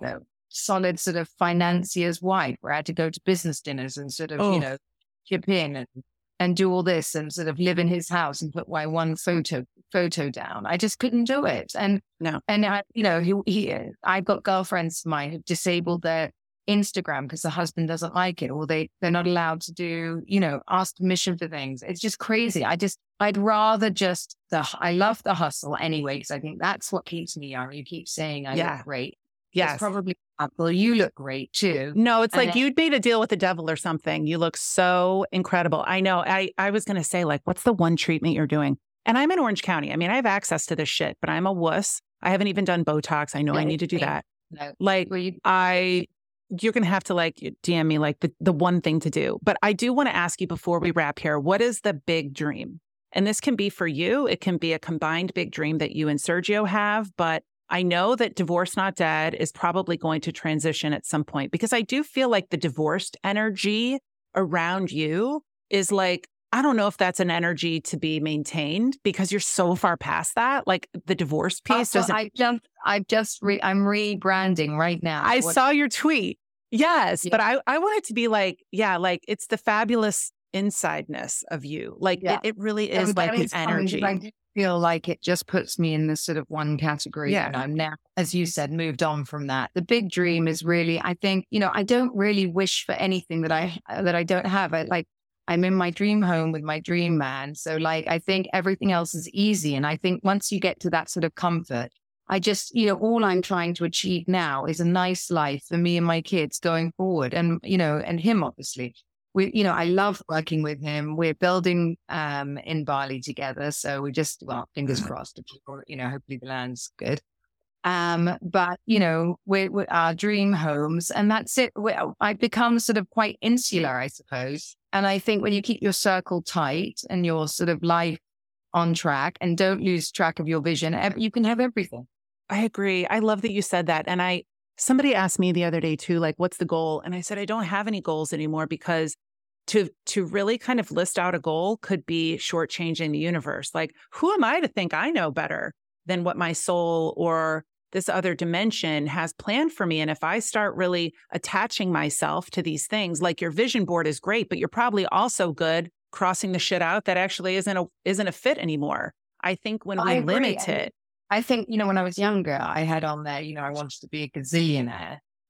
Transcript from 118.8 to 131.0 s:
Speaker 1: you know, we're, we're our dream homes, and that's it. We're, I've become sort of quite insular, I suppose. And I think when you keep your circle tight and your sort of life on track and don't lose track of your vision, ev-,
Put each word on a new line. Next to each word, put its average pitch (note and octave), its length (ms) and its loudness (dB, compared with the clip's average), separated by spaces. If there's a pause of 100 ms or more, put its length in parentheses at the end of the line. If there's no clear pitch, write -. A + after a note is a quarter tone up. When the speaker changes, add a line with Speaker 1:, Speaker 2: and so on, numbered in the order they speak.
Speaker 1:
you A3 140 4
know, E3+ 440 2
we're, G3 260 0
we're G3 200 -2
our E3 240 2
dream G3+ 400 2
homes, D#3 560 0
and G#3 200 4
that's - 280 0
it. B3 180 2
We're, G#3 440 -2
I've G#3 180 0
become A#3 400 4
sort A3+ 180 2
of F#3+ 140 -2
quite G#3+ 320 0
insular, F3 560 2
I C3 80 -2
suppose. C3+ 680 -8 (180)
And G3 120 2
I G3 120 2
think G3+ 240 0
when G#3 100 0
you G3+ 80 2
keep G#3 220 -2
your G3 100 4
circle F#3 480 0
tight E3 720 -2
and F3 160 0
your D#3+ 220 0
sort E3+ 200 -2
of D3+ 140 -2
life E3+ 360 2 (540)
on E3+ 220 2
track D3 480 0
and E3+ 160 0
don't F#3+ 240 2
lose F3+ 280 0
track E3 280 0
of D#3 100 -4
your D#3+ 140 0
vision, D#3+ 320 0
ev-, - 240 0